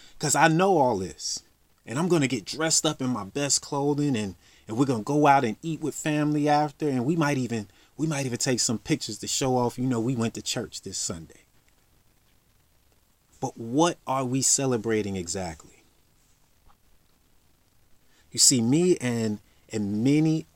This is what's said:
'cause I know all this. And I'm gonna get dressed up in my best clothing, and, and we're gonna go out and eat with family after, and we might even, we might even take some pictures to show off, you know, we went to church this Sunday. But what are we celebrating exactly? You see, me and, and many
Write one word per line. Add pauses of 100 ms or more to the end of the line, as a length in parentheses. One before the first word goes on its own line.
(180)
'cause
I
know
all
this. (460)
And
I'm
gonna
get
dressed
up
in
my
best
clothing,
and, (320)
and
we're
gonna
go
out
and
eat
with
family
after,
and
we
might
even, (280)
we
might
even
take
some
pictures
to
show
off,
you
know,
we
went
to
church
this
Sunday. (2000)
But
what
are
we
celebrating
exactly? (2500)
You
see,
me
and, (340)
and
many